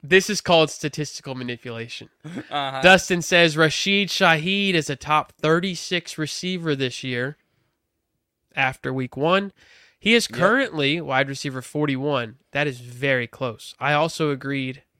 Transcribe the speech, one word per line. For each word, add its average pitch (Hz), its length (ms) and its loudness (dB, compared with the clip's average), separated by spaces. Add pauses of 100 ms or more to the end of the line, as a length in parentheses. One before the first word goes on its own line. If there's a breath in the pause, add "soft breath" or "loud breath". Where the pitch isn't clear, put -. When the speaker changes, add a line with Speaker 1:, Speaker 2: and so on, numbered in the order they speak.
Speaker 1:
This 180 260 4
is 202 120 -2
called 160 280 6
statistical - 640 -8
manipulation. 117 760 -10 (140)
Speaker 2:
Uh-huh. 143 600 -8
Speaker 1:
Dustin 180 400 6
says 170 340 4
Rashid 185 520 2
Shaheed 190 680 2
is 156 120 0
a 143 80 -4
top 151 460 -2
thirty-six 170 800 -2
receiver 165 560 -4
this 135 280 -4
year 127 340 -6 (1160)
after 131 380 -2
week 131 240 -6
one. 185 340 0 (480 soft breath)
He 214 140 4
is 233 160 4
Speaker 2:
Yep. - 100 -10
Speaker 1:
currently 175 600 2
wide 139 280 0
receiver 135 340 -6
forty-one. 135 760 -2 (140)
That 147 160 0
is 127 140 -6
very 123 440 -2
close. - 540 -8
I 139 140 0
also 156 360 0
agreed 135 540 -6 (160)